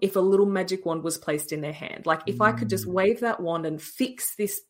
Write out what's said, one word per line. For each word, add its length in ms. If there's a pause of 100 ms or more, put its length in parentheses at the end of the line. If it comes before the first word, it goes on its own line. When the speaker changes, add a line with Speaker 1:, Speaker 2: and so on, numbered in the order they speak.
Speaker 1:
if 160
a 40
little 240
magic 400
wand 180
was 140
placed 360
in 80
their 120
hand. 320
Like, 220
if 140
I 100
could 180
just 160
Speaker 2:
Mm. 80
Speaker 1:
wave 280
that 180
wand 260
and 160
fix 540
this 340